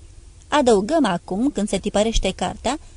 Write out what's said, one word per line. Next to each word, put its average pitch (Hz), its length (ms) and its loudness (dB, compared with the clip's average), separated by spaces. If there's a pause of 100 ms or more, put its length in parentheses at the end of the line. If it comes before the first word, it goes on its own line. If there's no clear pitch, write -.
(480)
adăugăm 247 580 2
acum, 190 440 -2
când 208 180 -4
se 202 100 -2
tipărește 208 580 0
cartea, 214 440 -4 (180)